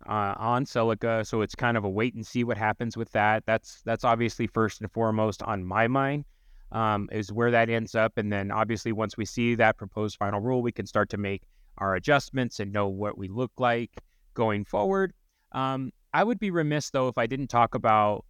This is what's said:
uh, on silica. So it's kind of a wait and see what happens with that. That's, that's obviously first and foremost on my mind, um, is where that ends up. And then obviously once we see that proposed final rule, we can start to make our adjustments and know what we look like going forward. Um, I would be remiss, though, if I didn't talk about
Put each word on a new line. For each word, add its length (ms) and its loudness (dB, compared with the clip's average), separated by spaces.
uh, 280 0
on 300 0
silica. 580 0
So 180 -2
it's 120 -4
kind 220 0
of 80 -2
a 40 -2
wait 260 -2
and 120 -10
see 160 -2
what 160 -2
happens 380 -2
with 160 -6
that. 340 4
That's, 380 -2
that's 200 -2
obviously 440 2
first 320 0
and 100 -10
foremost 540 0
on 200 -4
my 220 2
mind, 380 0
um, 400 0
is 200 -4
where 200 2
that 180 4
ends 240 -2
up. 240 2
And 140 0
then 180 -2
obviously 420 -2
once 240 -4
we 80 -4
see 300 0
that 240 4
proposed 400 -6
final 220 -2
rule, 200 0
we 120 -2
can 140 -8
start 240 2
to 80 -6
make 240 -4
our 160 0
adjustments 640 0
and 140 -6
know 160 0
what 280 -4
we 120 -8
look 300 -4
like 340 0
going 300 0
forward. 500 0
Um, 400 -4
I 120 2
would 160 -2
be 100 -2
remiss, 400 0
though, 160 0
if 100 -4
I 100 2
didn't 200 -4
talk 300 2
about 540 2